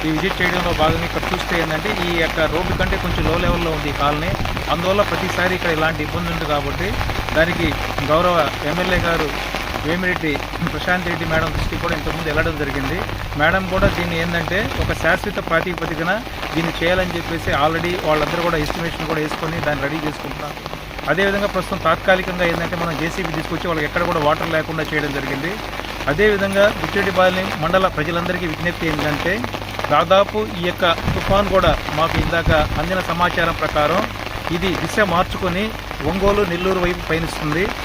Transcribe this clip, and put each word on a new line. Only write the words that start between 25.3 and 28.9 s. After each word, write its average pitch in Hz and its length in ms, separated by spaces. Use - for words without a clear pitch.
అదేవిధంగా 196 720
బుచ్చెట్టిపాలెం 185 800
మండల 185 280
ప్రజలందరికీ 175 600
విజ్ఞప్తి 165 400
ఏంటంటే 151 520